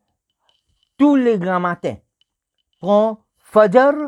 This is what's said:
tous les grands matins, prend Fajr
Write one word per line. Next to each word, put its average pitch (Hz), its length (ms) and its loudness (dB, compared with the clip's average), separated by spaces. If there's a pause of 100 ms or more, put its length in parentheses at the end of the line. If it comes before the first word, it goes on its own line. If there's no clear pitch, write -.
(960)
tous 285 200 2
les 240 220 0
grands 180 220 -4
matins, 175 360 -8 (840)
prend 214 380 -2 (200)
Fajr 233 560 2 (140)